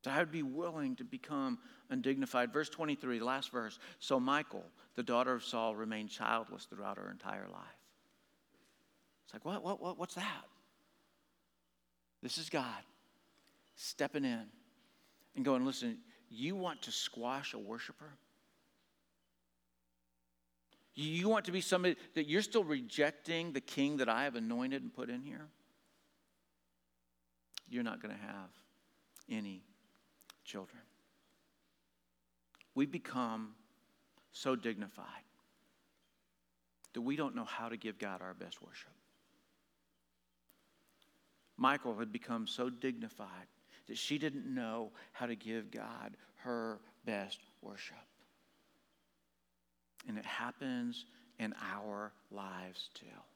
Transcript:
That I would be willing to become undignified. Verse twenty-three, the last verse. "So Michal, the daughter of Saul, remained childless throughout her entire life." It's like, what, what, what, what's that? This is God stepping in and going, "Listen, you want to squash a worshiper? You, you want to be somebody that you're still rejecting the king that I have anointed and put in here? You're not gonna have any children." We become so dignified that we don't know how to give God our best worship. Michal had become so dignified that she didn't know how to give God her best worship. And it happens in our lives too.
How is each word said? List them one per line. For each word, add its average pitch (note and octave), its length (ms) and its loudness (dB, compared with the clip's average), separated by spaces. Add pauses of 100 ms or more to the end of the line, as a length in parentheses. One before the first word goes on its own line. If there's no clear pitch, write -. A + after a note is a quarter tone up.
That B3+ 120 2
I D3+ 40 6
would E3 120 4
be D#3+ 120 2
willing C#3+ 540 0
to C3 60 -6
become C3 540 -2 (320)
undignified. C3 640 4
Verse D3 160 2
twenty-three, C#3 480 0
the A2+ 80 0
last C3+ 260 0
verse. A2+ 280 -4 (200)
"So C3+ 200 6
Michal, B2+ 440 4 (300)
the B2 80 -2
daughter B2 320 6
of A#2 100 0
Saul, A2+ 320 2
remained G#2+ 360 -2
childless A2 540 2
throughout G2+ 340 -6
her G2 100 -6
entire G2 420 -6
life." - 120 -12 (1600)
It's - 80 -16
like, - 100 -12
what, F#3 200 -2
what, F#3+ 180 0
what, F3 160 -4
what's F3+ 160 -4
that? F3+ 320 -4 (1800)
This B2 160 -2
is D#3+ 140 -4
God B2+ 320 0 (920)
stepping C#3+ 500 0
in A#2 180 2 (920)
and C3+ 80 0
going, B2+ 220 6
"Listen, B2 320 0 (320)
you C3 260 -2
want F3 280 -2
to B2+ 80 -6
squash A#2+ 640 -2
a A2 40 -4
worshiper? A#2 540 -8 (2750)
You, D3+ 160 0
you F3 200 4
want A3 160 6
to F3+ 60 -2
be F3+ 100 2
somebody F3+ 340 8 (180)
that D3+ 160 2
you're F#3+ 140 6
still G#3 200 6
rejecting D3+ 920 2
the C3+ 80 2
king C#3+ 360 4
that C3 100 6
I A#2 180 6
have B2+ 100 0
anointed B2 480 0
and A#2 100 -8
put B2 160 -4
in B2 140 -4
here? D3 240 -10 (2250)
You're B2 140 -4
not A2 220 -2
gonna G#2+ 100 -6
have G2+ 380 -10 (800)
any G2+ 340 -6 (800)
children." G#2 380 -10 (1900)
We C3+ 100 6
become A#2 680 -4 (800)
so C3 220 2
dignified G#2 500 -4 (1900)
that A#2+ 100 -4
we C3+ 140 2
don't C#3+ 180 0
know A#2+ 120 -4
how A2+ 240 -4
to A2+ 80 -4
give G2+ 200 -4
God F#2+ 240 -4
our F#2 120 -8
best F2+ 280 -12
worship. - 300 -16 (2750)
Michal C3 400 4
had A2 140 -2
become A#2 340 -2
so B2 240 0
dignified A2+ 800 -6 (400)
that A2+ 100 -6
she - 200 0
didn't C#3+ 280 -2
know A2+ 460 -2 (220)
how B2 120 -4
to A#2 100 0
give A2 360 -4
God A2 460 -8 (260)
her A2+ 380 -2 (240)
best G2+ 340 -2 (220)
worship. - 340 -12 (2000)
And A2 120 -4
it G#2+ 80 -8
happens A#2+ 800 -2 (340)
in A2 160 -2 (180)
our G#2 380 -4 (180)
lives F#2 640 -8
too. - 120 -14 (300)